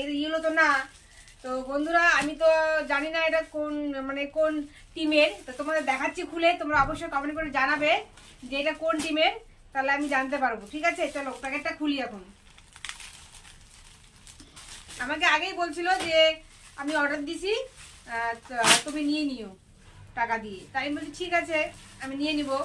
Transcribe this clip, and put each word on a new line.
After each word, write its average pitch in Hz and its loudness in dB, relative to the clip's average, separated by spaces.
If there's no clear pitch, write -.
এর 285 -4
ইয়েলো 311 0
তো 320 2
না। 311 8
তো 254 -6
বন্ধুরা, 311 4
আমি 294 0
তো 320 8
জানি 285 0
না 330 0
এটা 320 2
কোন, 302 -2
মানে 277 -4
কোন 311 2
টিমের। 311 4
তো 262 -14
তোমাদের 302 0
দেখাচ্ছি 294 -2
খুলে, 339 4
তোমরা 302 0
অবশ্যই 320 -6
কমেন্ট 285 -4
করে 311 -6
জানাবে 285 2
যে 262 -6
এটা 302 0
কোন 320 0
টিমের, 320 2
তাহলে 269 0
আমি 285 0
জানতে 269 0
পারবো। 226 -2
ঠিক 302 -4
আছে, 349 0
চলো 285 -4
প্যাকেটটা 277 -4
খুলি 294 0
এখন। 202 -12
আমাকে 311 -2
আগেই 339 4
বলছিল 339 -2
যে 320 2
আমি 285 -6
অর্ডার 294 0
দিছি, 339 -4
আহ, 233 -6
তো 262 -10
তুমি 302 -4
নিয়ে 302 -2
নিও 233 -8
টাকা 233 -2
দিয়ে। 202 -10
তাই 269 -4
আমি 294 -2
বলছি, 311 -8
"ঠিক 349 -6
আছে, 311 -2
আমি 269 -8
নিয়ে 294 0
নিব।" 294 -2